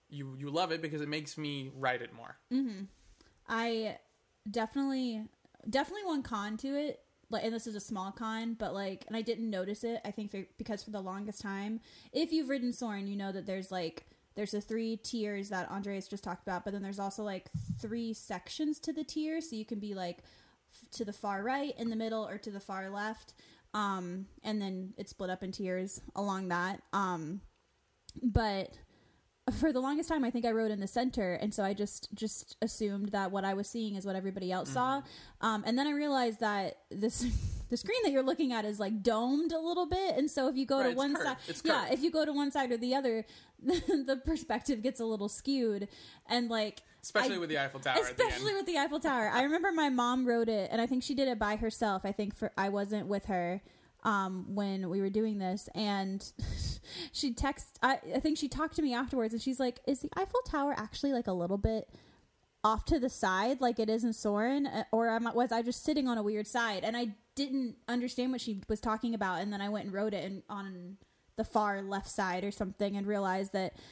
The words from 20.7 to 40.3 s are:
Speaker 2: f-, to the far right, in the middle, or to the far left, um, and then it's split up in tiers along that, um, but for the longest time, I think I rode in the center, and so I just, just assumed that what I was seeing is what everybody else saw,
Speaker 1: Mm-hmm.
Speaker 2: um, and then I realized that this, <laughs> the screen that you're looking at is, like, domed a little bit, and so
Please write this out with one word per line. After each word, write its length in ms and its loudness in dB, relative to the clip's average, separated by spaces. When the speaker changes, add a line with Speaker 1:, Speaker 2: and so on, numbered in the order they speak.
Speaker 2:
f-, 220 -20
to 120 -4
the 80 -4
far 300 -4
right, 340 0
in 140 -2
the 40 -2
middle, 320 -2
or 120 -8
to 100 -10
the 100 -8
far 300 -6
left, 440 -6
um, 500 0
and 160 0
then 380 -4
it's 140 -8
split 180 -4
up 140 -4
in 80 -4
tiers 500 -2
along 320 0
that, 340 0
um, 480 0
but 520 2
for 140 4
the 60 0
longest 280 0
time, 160 2
I 60 0
think 160 0
I 60 2
rode 180 2
in 100 -2
the 80 -2
center, 460 0
and 200 -2
so 100 0
I 100 2
just, 400 -4
just 480 -4
assumed 480 0
that 220 0
what 120 0
I 120 0
was 120 -2
seeing 280 -4
is 100 -4
what 100 0
everybody 360 -2
else 180 0
saw, 320 2
Speaker 1:
Mm-hmm. 440 -8
Speaker 2:
um, 200 2
and 120 2
then 100 4
I 40 2
realized 500 2
that 360 0
this, 340 2
<laughs> 200 -4
the 80 2
screen 260 0
that 80 6
you're 120 6
looking 300 2
at 100 0
is, 160 -2
like, 220 0
domed 500 4
a 80 0
little 280 2
bit, 300 2
and 120 4
so 200 2